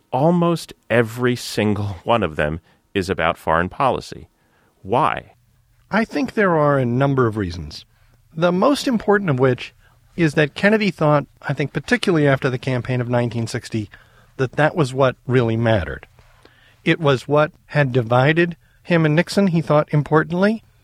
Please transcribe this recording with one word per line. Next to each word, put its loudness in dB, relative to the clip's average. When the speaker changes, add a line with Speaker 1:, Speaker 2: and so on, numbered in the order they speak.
Speaker 1:
almost 0
every 0
single -2
<laughs> -10
one 2
of -4
them -2
is -2
about 0
foreign 0
policy. -4
Why? -2
Speaker 2:
I 0
think -6
there 0
are 2
a 0
number 2
of -2
reasons. -8
The 0
most 0
important 0
of 0
which 0
is 0
that 2
Kennedy 2
thought, 0
I -4
think -4
particularly 0
after 0
the -4
campaign -2
of -6
nineteen -2
sixty, -6
that -4
that 0
was -2
what 0
really 0
mattered. -2
It 0
was 0
what 2
had 0
divided 2
him 2
and 2
Nixon, 2
he 2
thought, 0
importantly. 0